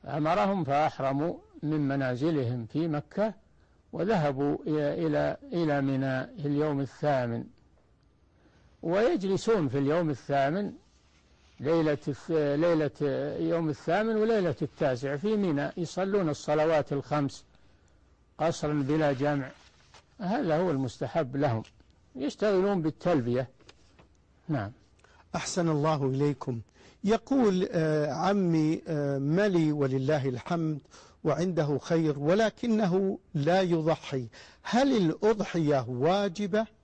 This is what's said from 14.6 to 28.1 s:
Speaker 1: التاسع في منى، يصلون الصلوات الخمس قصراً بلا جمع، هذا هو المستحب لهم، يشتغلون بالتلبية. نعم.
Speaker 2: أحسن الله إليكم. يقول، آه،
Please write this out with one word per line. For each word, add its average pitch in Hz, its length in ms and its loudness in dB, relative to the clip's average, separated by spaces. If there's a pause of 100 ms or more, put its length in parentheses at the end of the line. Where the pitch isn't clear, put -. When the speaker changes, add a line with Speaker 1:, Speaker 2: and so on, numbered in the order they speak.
Speaker 1:
التاسع 139 540 -2
في 208 200 -2
منى، 156 400 0
يصلون 185 520 -2
الصلوات 151 640 2
الخمس 143 520 -4 (960)
قصراً 156 340 -2
بلا 147 400 2
جمع، 139 380 -2 (680)
هذا 190 400 0
هو 180 100 0
المستحب 135 680 -2
لهم، 135 260 0 (540)
يشتغلون 202 680 2
بالتلبية. 131 640 0 (1000)
نعم. 123 240 -2 (640)
Speaker 2:
أحسن 170 340 -2
الله 151 380 0
إليكم. 135 540 -2 (440)
يقول، 214 680 2
آه، 151 400 0